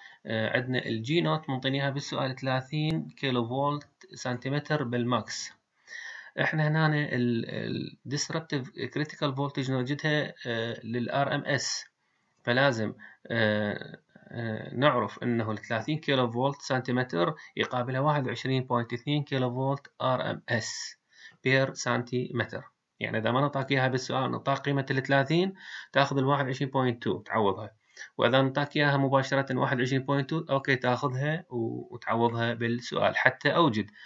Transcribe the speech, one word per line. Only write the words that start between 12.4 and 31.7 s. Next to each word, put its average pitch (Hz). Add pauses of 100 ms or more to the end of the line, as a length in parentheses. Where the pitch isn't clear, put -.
فلازم، 120 (320)
آه، 107 (180)
آه، 113
نعرف 123
انه 117
ال 104
ثلاثين 123
كيلو 131
فولت 131
سنتيمتر 127 (220)
يقابلها 127
واحد 147
وعشرين 127
بوينت 120
اثنين 147
كيلو 127
فولت 135
آر 127
إم -
إس - (480)
بير 135
سنتيمتر. 120 (360)
يعني 110
اذا 110
ما 127
نعطاك 139
اياها 131
بالسؤال، 127
نعطاك 135
قيمة 139
ال 135
ثلاثين، 156 (380)
تاخذ 139
ال 131
واحد 143
وعشرين 135
بوينت 127
تو -
تعوضها. 104 (480)
واذا 127
نعطاك 143
اياها 143
مباشرة 135
واحد 123
وعشرين 131
بوينت 139
تو، 160
اوكي، 135
تاخذها 135
و-، 120